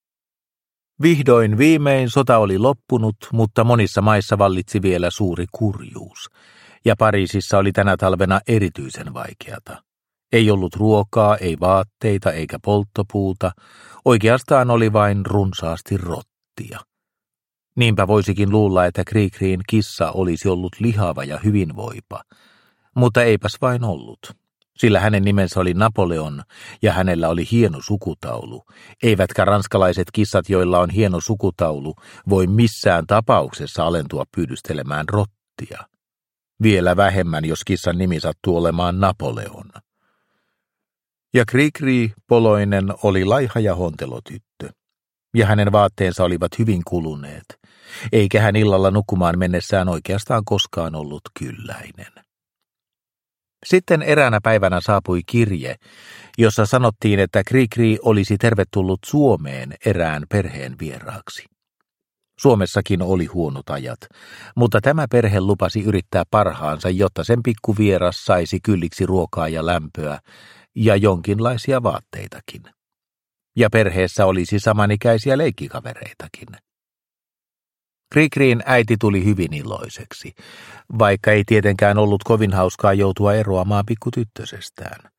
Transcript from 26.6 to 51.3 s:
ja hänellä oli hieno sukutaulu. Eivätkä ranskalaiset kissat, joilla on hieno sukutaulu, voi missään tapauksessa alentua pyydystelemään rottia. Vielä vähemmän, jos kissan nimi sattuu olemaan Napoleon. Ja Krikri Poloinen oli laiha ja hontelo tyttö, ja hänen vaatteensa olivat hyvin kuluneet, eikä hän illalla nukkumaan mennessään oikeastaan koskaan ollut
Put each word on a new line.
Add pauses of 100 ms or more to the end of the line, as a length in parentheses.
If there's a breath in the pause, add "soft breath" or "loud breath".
ja
hänellä
oli
hieno
sukutaulu. (400 loud breath)
Eivätkä
ranskalaiset
kissat,
joilla
on
hieno
sukutaulu, (340 loud breath)
voi
missään
tapauksessa
alentua (100)
pyydystelemään
rottia. (760)
Vielä
vähemmän,
jos
kissan
nimi
sattuu
olemaan
Napoleon. (1600)
Ja
Krikri (140)
Poloinen (100)
oli
laiha
ja
hontelo
tyttö, (640)
ja
hänen
vaatteensa
olivat
hyvin
kuluneet, (520 loud breath)
eikä
hän
illalla
nukkumaan
mennessään
oikeastaan
koskaan
ollut (180)